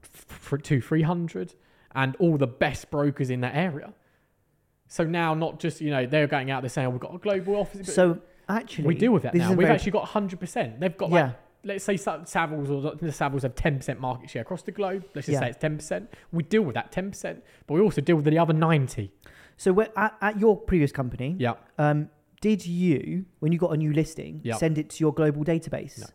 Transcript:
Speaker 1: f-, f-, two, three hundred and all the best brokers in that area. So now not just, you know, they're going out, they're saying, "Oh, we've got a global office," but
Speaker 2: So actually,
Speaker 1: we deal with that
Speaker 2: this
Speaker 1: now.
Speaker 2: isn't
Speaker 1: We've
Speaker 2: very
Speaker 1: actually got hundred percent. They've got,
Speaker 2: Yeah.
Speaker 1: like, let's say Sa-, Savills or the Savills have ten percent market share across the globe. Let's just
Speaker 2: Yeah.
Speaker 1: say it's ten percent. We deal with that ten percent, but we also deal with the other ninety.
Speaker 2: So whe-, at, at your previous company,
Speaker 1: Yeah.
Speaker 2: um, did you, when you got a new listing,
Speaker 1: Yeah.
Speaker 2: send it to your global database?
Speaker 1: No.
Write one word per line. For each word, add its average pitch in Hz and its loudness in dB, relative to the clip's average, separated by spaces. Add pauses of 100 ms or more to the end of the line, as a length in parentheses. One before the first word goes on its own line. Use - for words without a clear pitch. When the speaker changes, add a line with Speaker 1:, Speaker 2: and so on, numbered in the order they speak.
Speaker 1:
f-, - -12
f-, 143 -4
two, 143 2
three 160 0
hundred 175 -2 (380)
and 131 -2
all 165 4
the 139 2
best 127 -2
brokers 143 0
in 127 -2
that 123 -2
area. 160 -4 (920)
So - -2
now 165 2
not 156 -2
just, 160 -4
you 151 -2
know, 135 0
they're 147 2
going 139 -2
out, 131 -2
they're 131 -4
saying, 131 -2
"Oh, 123 0
we've 123 -4
got - -12
a - -12
global 196 -2
office," 196 -4
but - -4
Speaker 2:
So 175 4 (280)
actually, 196 -4
Speaker 1:
we 170 4
deal 247 4
with 190 4
that - -6
Speaker 2:
this 170 4
Speaker 1:
now. - 2
Speaker 2:
isn't 185 4
Speaker 1:
We've 180 6
Speaker 2:
very 220 6
Speaker 1:
actually 190 -2
got 202 0
hundred 196 -4
percent. 135 -6
They've 170 -2
got, - -4
Speaker 2:
Yeah. 170 6
Speaker 1:
like, 123 -6 (280)
let's 196 -6
say 202 0
Sa-, 160 -4
Savills 156 -4
or 143 -4
the 165 -6
Savills 139 -2
have 127 -4
ten 143 0
percent 135 -6
market 127 -6
share 117 -8
across 180 -10
the - -12
globe. 185 -4 (120)
Let's 139 -8
just 160 -2
Speaker 2:
Yeah. 135 0
Speaker 1:
say 127 -2
it's 117 -12
ten 151 -2
percent. 180 -8 (180)
We 165 -2
deal 220 2
with 135 -2
that - -6
ten 190 -6
percent, 170 -10 (220)
but 143 -4
we 165 4
also 208 2
deal 170 4
with 147 2
the 156 6
other 165 4
ninety. 156 2 (460)
Speaker 2:
So 190 2
whe-, 220 2
at, 214 0
at 208 0
your 214 6
previous 160 2
company, 127 -4
Speaker 1:
Yeah. 117 0 (240)
Speaker 2:
um, 147 2 (320)
did 208 2
you, 175 0 (140)
when 156 2
you 170 2
got 165 2
a 151 0
new 151 0
listing, 147 -2
Speaker 1:
Yeah. 113 -4
Speaker 2:
send 160 2
it 156 -6
to - -2
your 151 4
global 151 0
database? - -4
Speaker 1:
No. 104 -14